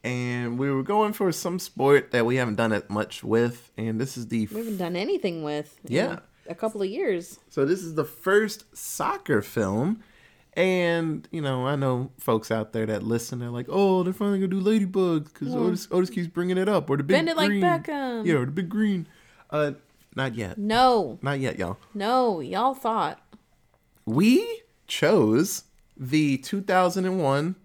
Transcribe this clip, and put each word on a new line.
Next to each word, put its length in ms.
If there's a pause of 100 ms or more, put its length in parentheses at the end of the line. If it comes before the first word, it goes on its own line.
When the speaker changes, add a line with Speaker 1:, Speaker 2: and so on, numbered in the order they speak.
Speaker 1:
and 540
we 140
were 120
going 280
for 220
some 260
sport 520
that 140
we 120
haven't 180
done 160
it 180
much 360
with, 500
and 240
this 160
is 120
the 160
f- 80
Speaker 2:
We 80
haven't 180
done 180
anything 480
with 400
in 80
Speaker 1:
Yeah. 280 (280)
Speaker 2:
a 80
couple 260
of 60
years. 520 (100)
Speaker 1:
So 160
this 160
is 140
the 100
first 580 (140)
soccer 640
film, 600 (520)
and, 760
you 100
know, 260
I 80
know 440
folks 320
out 200
there 140
that 180
listen, 360
they're 100
like, 200
"Oh, 340
they're 100
finally 260
gonna 80
do 140
Ladybugs 720
'cause 160
Speaker 2:
Yeah. 80
Speaker 1:
Otis, 340
Otis 180
keeps 180
bringing 300
it 120
up," 200
or 60
the 80
Big 140
Speaker 2:
Bend 120
it 80
like 100
Speaker 1:
Green. 160
Speaker 2:
Beckham. 600
Speaker 1:
Yeah, 100
or 100
the 60
Big 180
Green. 380 (420)
Uh, 240 (420)
not 200
yet. 220
Speaker 2:
No. 640
Speaker 1:
Not 200
yet, 180
y'all. 180 (160)
Speaker 2:
No, 460
y'all 360
thought. 460 (840)
Speaker 1:
We 560 (260)
chose 800 (320)
the 400
two 240
thousand 440
and 160
one 440